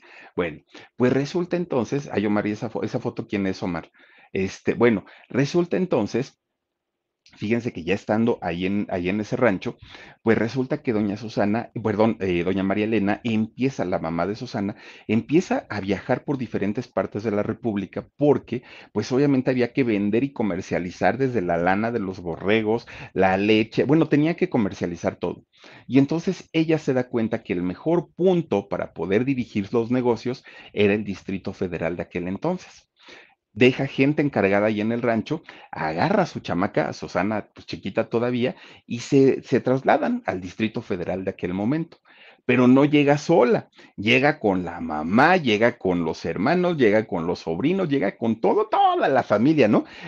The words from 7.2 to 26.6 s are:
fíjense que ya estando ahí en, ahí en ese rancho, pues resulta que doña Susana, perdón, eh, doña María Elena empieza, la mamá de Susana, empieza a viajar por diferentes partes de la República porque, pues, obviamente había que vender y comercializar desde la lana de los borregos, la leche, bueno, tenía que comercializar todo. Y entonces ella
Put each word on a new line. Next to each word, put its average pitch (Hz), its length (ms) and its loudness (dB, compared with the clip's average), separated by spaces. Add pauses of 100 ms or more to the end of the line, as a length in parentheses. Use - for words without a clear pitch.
fíjense 113 360 -4
que 87 120 -10
ya 87 100 -2
estando 110 480 0
ahí 87 240 -4
en, 101 240 -2
ahí 92 200 -4
en 104 120 -2
ese 104 160 -6
rancho, 101 400 0 (440)
pues 110 160 4
resulta 127 440 -2
que 131 100 -2
doña 104 260 0
Susana, 110 540 -2 (100)
perdón, 110 380 2
eh, 90 240 0
doña 95 180 0
María 98 220 0
Elena 104 400 0
empieza, 113 640 -2
la 90 140 -2
mamá 82 280 -4
de 101 80 -4
Susana, 107 400 -6 (320)
empieza 151 600 0
a 101 100 -8
viajar 98 460 -2
por 143 120 -4
diferentes 104 500 -6
partes 98 360 -4
de 113 80 -4
la 101 100 0
República 104 640 -6 (100)
porque, 131 460 0 (280)
pues, 107 200 -4
obviamente 135 380 2
había 123 220 0
que 139 120 2
vender 107 400 2
y 139 100 -4
comercializar 92 840 -2
desde 127 240 -2
la 85 160 0
lana 95 340 0
de 120 80 -2
los 95 200 -6
borregos, 104 640 -2 (280)
la 95 240 2
leche, 110 480 2
bueno, 147 240 2
tenía 156 260 2
que 175 140 -2
comercializar 95 640 -2
todo. - 300 -8 (420)
Y 123 100 2
entonces 160 540 0
ella 160 280 2